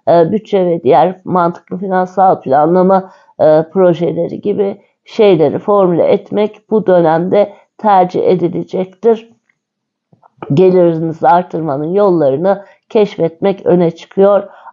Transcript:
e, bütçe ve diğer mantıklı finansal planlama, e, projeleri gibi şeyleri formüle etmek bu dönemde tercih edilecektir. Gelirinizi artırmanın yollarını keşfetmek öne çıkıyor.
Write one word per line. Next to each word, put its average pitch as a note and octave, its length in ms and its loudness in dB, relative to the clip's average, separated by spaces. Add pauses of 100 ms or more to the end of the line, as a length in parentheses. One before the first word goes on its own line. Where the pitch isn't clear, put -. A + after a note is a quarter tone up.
e, E3+ 220 2
bütçe G3+ 340 -2
ve F3 180 -4
diğer E3 420 0
mantıklı F3 520 -4
finansal F#3 640 -2
planlama, F3+ 720 0 (280)
e, D#3 240 2 (100)
projeleri E3+ 680 -2
gibi G3+ 400 -4 (240)
şeyleri F3 540 2
formüle F#3 440 0
etmek G3+ 680 -4
bu G#3+ 180 -2
dönemde F3+ 680 0 (240)
tercih F#3+ 460 0
edilecektir. F#3 1080 -4 (1200)
Gelirinizi E3+ 760 2
artırmanın E3 680 -2
yollarını F#3 720 0 (240)
keşfetmek G3 760 -2
öne F3 260 2
çıkıyor. G3 580 0 (240)